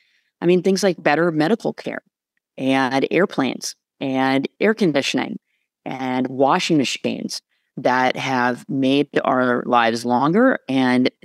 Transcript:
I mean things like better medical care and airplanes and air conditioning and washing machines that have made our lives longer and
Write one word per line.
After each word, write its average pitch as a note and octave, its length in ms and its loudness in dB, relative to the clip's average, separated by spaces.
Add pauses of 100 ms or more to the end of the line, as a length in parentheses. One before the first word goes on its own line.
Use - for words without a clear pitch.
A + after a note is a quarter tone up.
(400)
I - 60 -4
mean F3 160 4
things F#3+ 220 0
like F#3 180 0
better D#3+ 300 2
medical D#3 420 0
care - 300 -12 (520)
and C3+ 540 0
airplanes - 680 -2 (240)
and C3+ 480 0 (120)
air G#3+ 160 2
conditioning C#3+ 640 -2 (460)
and B2+ 420 -4
washing C#3 500 2
machines - 640 -4 (360)
that B2+ 380 0
have B2 540 -2
made C#3 400 0 (140)
our B2+ 420 0
lives A#2 400 2
longer D3+ 540 2 (100)
and B2+ 400 2 (160)